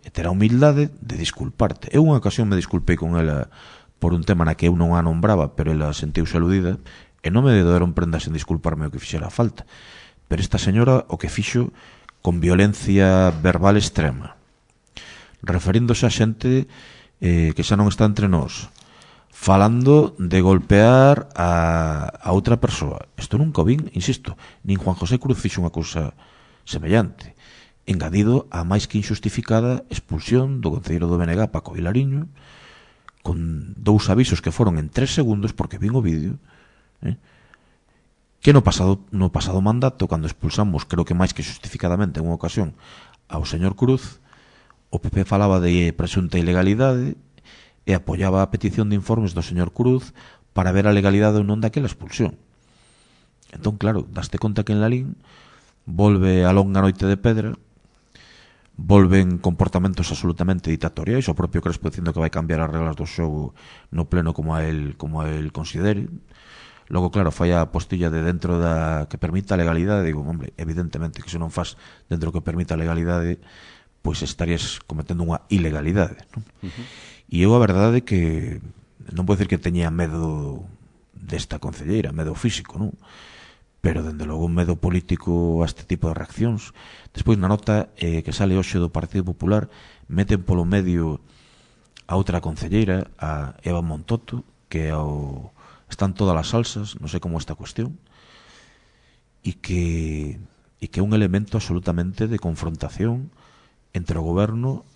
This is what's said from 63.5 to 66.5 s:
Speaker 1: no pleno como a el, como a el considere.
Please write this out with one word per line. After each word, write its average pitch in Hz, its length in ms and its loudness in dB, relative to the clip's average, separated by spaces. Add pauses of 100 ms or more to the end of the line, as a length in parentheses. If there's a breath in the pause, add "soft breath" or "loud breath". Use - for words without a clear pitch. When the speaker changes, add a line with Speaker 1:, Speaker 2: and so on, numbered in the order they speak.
Speaker 1:
no 80 160 -4
pleno 82 320 -2
como 80 160 -4
a 80 160 -2
el, 73 320 -4
como 78 240 -6
a 78 80 -4
el 76 160 -6
considere. 90 560 -4 (800 loud breath)